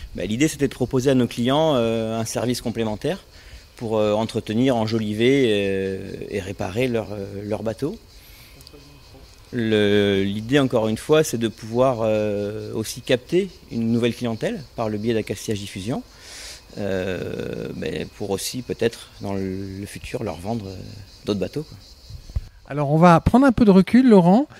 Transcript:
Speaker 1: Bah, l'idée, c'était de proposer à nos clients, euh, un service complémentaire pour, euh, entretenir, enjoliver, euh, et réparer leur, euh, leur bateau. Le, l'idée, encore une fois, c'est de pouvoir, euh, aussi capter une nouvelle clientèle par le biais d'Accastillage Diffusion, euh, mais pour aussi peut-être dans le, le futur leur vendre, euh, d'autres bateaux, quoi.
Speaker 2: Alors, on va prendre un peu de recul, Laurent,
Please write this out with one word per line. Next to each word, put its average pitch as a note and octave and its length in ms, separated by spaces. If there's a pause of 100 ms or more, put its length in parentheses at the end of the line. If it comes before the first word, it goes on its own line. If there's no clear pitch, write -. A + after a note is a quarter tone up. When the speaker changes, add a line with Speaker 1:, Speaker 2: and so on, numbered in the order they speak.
(160)
Speaker 1:
Bah, F2+ 80
l'idée, A2+ 240
c'était C#3 200
de - 60
proposer C3 360
à C3+ 40
nos B2 120
clients, C#3 500
euh, A2+ 420
un A2+ 60
service A#2 380
complémentaire A2+ 560 (580)
pour, A2 220
euh, G#2+ 160
entretenir, A2+ 600
enjoliver, A2 760
euh, F#2+ 640 (180)
et G#2 100
réparer G2+ 480
leur, A2 240
euh, G2+ 140 (180)
leur G#2 180
bateau. C#3 360 (1500)
Le, G#2 720
l'idée, A2 340
encore B2 300
une A2 80
fois, D#3 260
c'est B2+ 160
de A#2 100
pouvoir, A#2 520
euh, G#2+ 720
aussi A2+ 300
capter F3 480 (200)
une A2+ 220
nouvelle A#2 220
clientèle C#3 480 (140)
par A2+ 120
le G#2+ 80
biais A2 180
d'Accastillage G#2+ 460
Diffusion, G#2 420 (760)
euh, F#2 1000
mais - 300 (100)
pour G2+ 140
aussi G2 320
peut-être - 480 (100)
dans G2+ 140
le, F#2+ 460
le G2+ 60
futur - 380
leur E2+ 120
vendre, G2+ 300
euh, F#2+ 100 (500)
d'autres G#2 140
bateaux, - 240
quoi. - 120 (880)
Speaker 2:
Alors, C#3+ 260
on D3+ 40
va E3 240
prendre B3+ 240
un C#4 80
peu A#3+ 140
de G3+ 60
recul, A#3 360
Laurent, G3+ 380 (140)